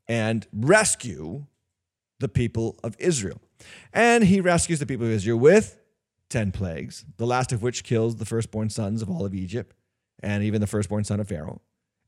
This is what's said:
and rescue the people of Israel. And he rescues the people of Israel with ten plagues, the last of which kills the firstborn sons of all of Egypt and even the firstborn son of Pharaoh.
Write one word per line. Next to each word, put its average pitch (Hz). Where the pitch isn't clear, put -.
and 113
rescue 123
the 131
people 113
of 113
Israel. 135
And 233
he 190
rescues 170
the 135
people 117
of 113
Israel 110
with 175
ten 107
plagues, 85
the 117
last 123
of 110
which 123
kills 117
the 110
firstborn 110
sons 107
of 107
all 165
of 95
Egypt 95
and 104
even 107
the 104
firstborn 104
son 104
of 101
Pharaoh. 85